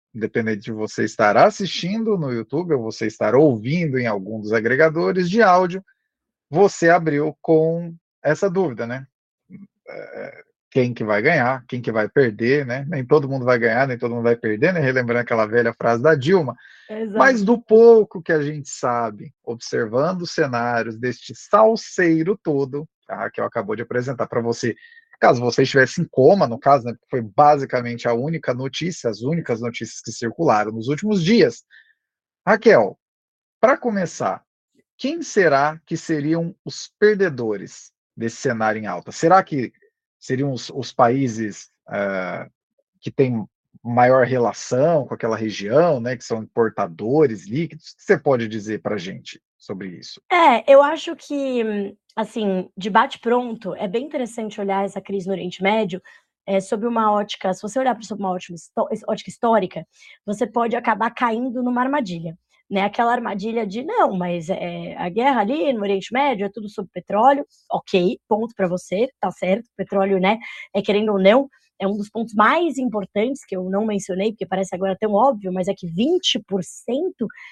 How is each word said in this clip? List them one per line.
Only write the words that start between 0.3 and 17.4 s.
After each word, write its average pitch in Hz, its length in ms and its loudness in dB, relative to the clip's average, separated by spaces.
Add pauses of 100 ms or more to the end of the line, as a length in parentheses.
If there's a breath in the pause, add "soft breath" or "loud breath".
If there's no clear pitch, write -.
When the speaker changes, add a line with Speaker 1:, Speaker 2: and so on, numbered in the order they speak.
Speaker 1:
de 117 100 -10
você 107 320 -6
estar 107 320 2
assistindo 202 840 0
no 143 140 -4
YouTube 147 420 -4
ou 123 100 -2
você 110 220 -6
estar 107 300 -2
ouvindo 135 640 2
em 120 80 -2
algum 104 320 -6
dos 104 140 -4
agregadores 160 760 2
de 226 120 2
áudio, 185 420 4 (680)
você 170 400 4
abriu 156 520 2
com 165 520 2 (300)
essa 160 260 0
dúvida, 139 380 -2
né? 131 180 -10 (840)
É, 101 540 -16 (280)
quem 123 220 0
que 120 100 -8
vai 104 180 0
ganhar, 127 460 0
quem 123 140 -8
que 120 100 -6
vai 107 160 0
perder, 127 580 0
né? 131 220 -8
Nem 139 180 -6
todo 147 220 2
mundo 131 160 -4
vai 123 160 2
ganhar, 120 280 2
nem 123 100 -4
todo 120 160 -4
mundo 117 100 -4
vai 120 140 4
perder, 117 360 0
né? 170 60 -2
Relembrando 127 420 0
aquela 113 240 0
velha 117 280 2
frase 117 300 0
da 156 120 6
Dilma. 143 400 0 (320 soft breath)
Speaker 2:
Exato. 214 300 -6
Speaker 1:
Mas 247 260 4